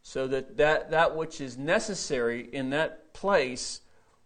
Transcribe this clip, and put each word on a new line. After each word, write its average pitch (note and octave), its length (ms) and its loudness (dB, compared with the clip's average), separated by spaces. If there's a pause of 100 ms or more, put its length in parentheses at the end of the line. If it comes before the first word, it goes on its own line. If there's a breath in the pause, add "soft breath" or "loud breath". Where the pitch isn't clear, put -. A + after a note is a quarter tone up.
so C3 260 -4
that, C3 300 -4
that, D3+ 320 4
that D#3+ 260 4
which D#3+ 240 -6
is C3 180 -8
necessary C#3 840 -2
in C3 300 -6
that - 420 -2
place C#3+ 680 0 (440 soft breath)